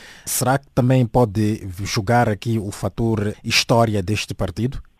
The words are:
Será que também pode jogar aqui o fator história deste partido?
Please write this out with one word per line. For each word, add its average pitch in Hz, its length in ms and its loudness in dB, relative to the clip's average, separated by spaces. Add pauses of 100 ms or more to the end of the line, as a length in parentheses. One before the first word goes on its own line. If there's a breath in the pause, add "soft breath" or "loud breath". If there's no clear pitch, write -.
(240 loud breath)
Será 127 320 0
que - 180 -8
também 127 300 4
pode 110 560 2 (240)
jogar 117 420 2
aqui 110 320 -2
o 101 120 -4
fator 107 760 -2
história 113 580 2
deste 101 300 -4
partido? 107 500 -4 (180)